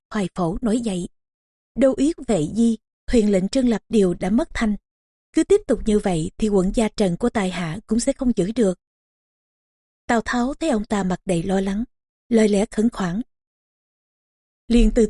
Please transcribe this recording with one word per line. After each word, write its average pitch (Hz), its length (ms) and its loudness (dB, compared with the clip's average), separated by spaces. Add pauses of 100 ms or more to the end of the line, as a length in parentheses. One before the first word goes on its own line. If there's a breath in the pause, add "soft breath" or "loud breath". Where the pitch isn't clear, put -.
Hoài 196 260 -4
Phổ 180 260 -2
nổi 240 180 0
dậy. 190 300 -6 (680)
Đô 262 180 4
úy 294 200 0 (140)
Vệ 165 280 0
Di, 226 220 2 (340)
huyện 220 160 4
lệnh 190 200 2
Trương 247 220 0
Lập 214 200 -2
Điều 196 240 2
đã 185 160 -4
mất 247 240 0
thanh. 214 220 -2 (580)
Cứ 320 100 2
tiếp 415 240 4
tục 226 180 0
như 208 140 2
vậy 180 380 -2
thì 214 120 0
quận 196 260 2
Gia 220 140 2
Trần 180 280 -2
của 240 120 -2
tài 190 220 -4
hạ 175 360 -6
cũng 220 120 0
sẽ 269 140 -2
không 247 220 -2
giữ 190 160 -2
được." 202 280 0 (1300)
Tào 233 180 0
Tháo 247 280 -4
thấy 320 160 -4
ông 214 160 0
ta 202 180 -2
mặt 180 220 -4
đầy 170 180 -2
lo 190 180 0
lắng, 196 220 -4 (460)
lời 220 200 4
lẽ 202 220 0
khẩn 220 180 0
khoản, 190 320 -6 (1500)
liền 226 280 4
từ 226 140 4